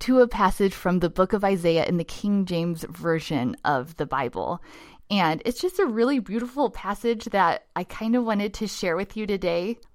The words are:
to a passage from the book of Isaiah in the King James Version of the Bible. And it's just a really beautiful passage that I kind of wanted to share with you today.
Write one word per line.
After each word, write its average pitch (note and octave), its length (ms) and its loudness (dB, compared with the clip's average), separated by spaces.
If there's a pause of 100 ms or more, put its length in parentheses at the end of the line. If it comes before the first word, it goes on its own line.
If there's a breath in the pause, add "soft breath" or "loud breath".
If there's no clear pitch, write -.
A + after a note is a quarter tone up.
to B3+ 200 4
a A#3+ 80 8
passage G3 460 2
from F3+ 260 0
the E3+ 100 2
book F#3 220 2
of G3+ 100 2
Isaiah E3+ 440 4
in F3 100 2
the E3+ 80 0
King G3+ 400 -2
James E3+ 440 -2
Version D#3+ 760 -2
of C#3+ 320 -2
the D3 100 -4
Bible. C3 560 -4 (500 loud breath)
And E3+ 320 2
it's - 160 -4
just F4+ 200 -2
a F#4+ 60 2
really A#3+ 340 2
beautiful A#3+ 500 -2
passage A3 560 -4
that F#3 380 0 (100)
I F3 80 -2
kind A3 320 -4
of B3 80 4
wanted G#3 320 -2
to G#3+ 140 -4
share F#3 260 -2
with G3 220 -4
you G#3+ 100 -6
today. F#3 540 -2 (140)